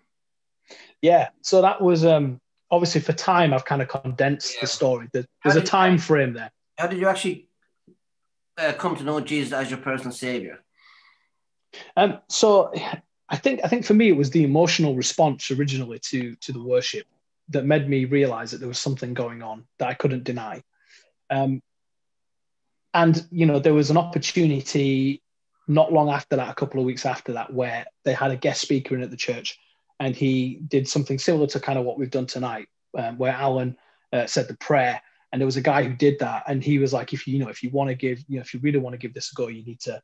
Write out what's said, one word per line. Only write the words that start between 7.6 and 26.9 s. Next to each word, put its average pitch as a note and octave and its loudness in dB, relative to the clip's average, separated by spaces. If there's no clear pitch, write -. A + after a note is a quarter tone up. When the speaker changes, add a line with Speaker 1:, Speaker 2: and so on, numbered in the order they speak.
Speaker 2:
uh, D#3 0
come F3 -4
to C#3 -10
know D3+ -2
Jesus C#3 -4
as C3 -4
your B2+ -8
personal C3 -6
savior? A#2+ -8
Speaker 1:
Um, G3 4
so G3+ 4
I - -2
think, C4+ -2
I F3+ 0
think A#3 0
for - 4
me, A3 8
it E3 6
was C#3 2
the D#3+ 4
emotional D3+ 4
response C3+ 0
originally C3 -4
to, B2 -6
to - -12
the B2 -10
worship B2 -2
that C#3+ 0
made C#3+ 2
me C3+ 0
realize B2 0
that A#2 -10
there B2 -10
was B2 -8
something B2+ -6
going A#2+ -6
on A2+ -14
that B2 -2
I B2 -4
couldn't B2+ -2
deny. B2 -8
Um, C3+ -2
and, E3 4
you E3 2
know, D3 4
there D#3 4
was D3 4
an D3+ 4
opportunity C#3+ 0
not D#3 4
long D3+ 4
after C#3+ -2
that, B2 -4
a - -12
couple C3+ -4
of B2+ 0
weeks B2+ -4